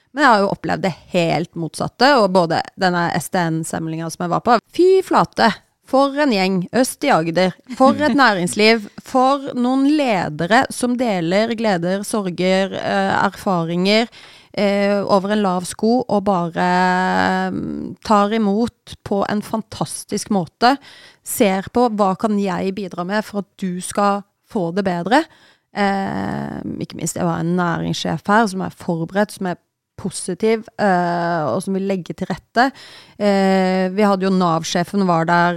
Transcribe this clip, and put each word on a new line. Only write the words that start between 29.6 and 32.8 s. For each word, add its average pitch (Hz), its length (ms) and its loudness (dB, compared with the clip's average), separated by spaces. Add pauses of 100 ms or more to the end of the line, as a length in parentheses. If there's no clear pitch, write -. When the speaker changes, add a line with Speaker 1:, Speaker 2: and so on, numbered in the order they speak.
Speaker 1:
positiv, 220 680 -4 (120)
eh, 175 680 0
og 143 140 -2
som 196 100 -4
vil 190 160 -2
legge 185 260 -4
til - 140 -8
rette. - 380 0 (520)